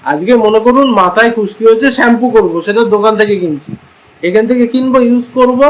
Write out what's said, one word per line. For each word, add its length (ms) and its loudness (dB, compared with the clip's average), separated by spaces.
আজকে 300 -2
মনে 140 2
করুন 280 2
মাথায় 300 2
খুশকি 340 -6
হয়েছে, 260 4
শ্যাম্পু 380 0
করব, 240 0
সেটা 160 -2
দোকান 240 0
থেকে 240 0
কিনছি, 280 -8
এখান 260 0
থেকে 180 0
কিনবো, 300 -2
ইউজ 160 0
করব 220 0